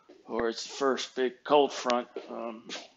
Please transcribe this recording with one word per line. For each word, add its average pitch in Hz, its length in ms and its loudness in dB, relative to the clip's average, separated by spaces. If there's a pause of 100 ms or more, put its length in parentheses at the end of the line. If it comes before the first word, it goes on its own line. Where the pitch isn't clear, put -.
(300)
or 117 200 0
it's - 140 -6
the - 100 -10
first 131 420 0
big 127 160 2 (100)
cold 143 300 6
front, 123 340 0 (220)
um, 117 340 -10 (340)